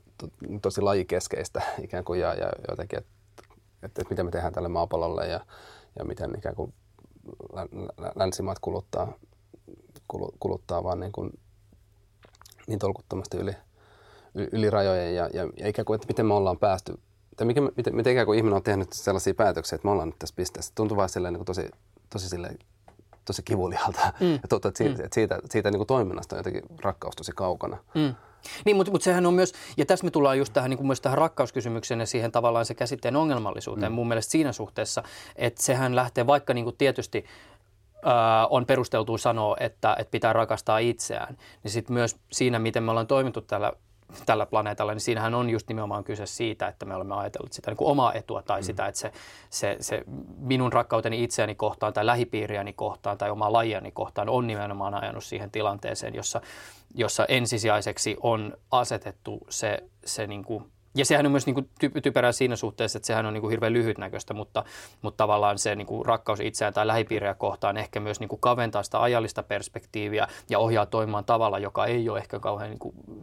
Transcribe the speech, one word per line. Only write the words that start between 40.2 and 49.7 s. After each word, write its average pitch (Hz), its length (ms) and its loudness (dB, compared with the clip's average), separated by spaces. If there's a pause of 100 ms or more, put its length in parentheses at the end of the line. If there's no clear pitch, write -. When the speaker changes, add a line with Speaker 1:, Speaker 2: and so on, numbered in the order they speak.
Speaker 2:
rakastaa 110 440 2
itseään, 117 600 -2 (260)
niin 104 80 -6
sit 113 180 -4
myös 120 260 2 (160)
siinä, 120 280 2
miten 113 240 2
me 113 80 2
ollaan 113 160 2
toimittu 131 340 2
tällä, 104 320 -2 (520)
tällä 107 200 4
planeetalla, 104 480 0
niin 107 80 -6
siinähän 113 320 0
on 120 160 2
just 113 180 -2
nimenomaan 104 360 -4
kyse 104 220 -8
siitä, 107 420 -4
että - 180 -10
me 95 100 -8
olemme 98 200 -6
ajatelleet 101 380 -6
sitä - 180 -8
niin 110 60 -6
kuin - 140 4
omaa 131 220 4
etua 104 280 -8
tai 98 200 -2
Speaker 1:
Mm. 95 40 -6
Speaker 2:
sitä, 95 220 -4
että 101 120 -6
se, - 120 -6 (380)
se, - 300 -2